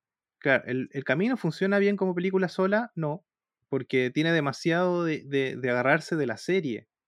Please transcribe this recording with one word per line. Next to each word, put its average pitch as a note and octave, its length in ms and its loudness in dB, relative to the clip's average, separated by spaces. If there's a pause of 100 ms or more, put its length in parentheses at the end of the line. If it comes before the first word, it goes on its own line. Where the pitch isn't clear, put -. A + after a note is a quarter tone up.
(400)
Claro, C3+ 280 2
el, B2+ 240 -4
El C#3 140 -8
Camino G3+ 320 2
funciona F#3+ 420 0
bien G3+ 160 2
como F#3+ 180 -2
película F#3 360 0
sola, G3+ 460 0
no, D#3 280 -4 (460)
porque B2+ 440 0
tiene E3 200 2
demasiado E3+ 720 0
de, D#3 200 -4
de, C#3 300 -2
de B2+ 140 -2
agarrarse C3+ 480 2
de D3 100 0
la A2+ 80 -2
serie. D#3 540 -4 (180)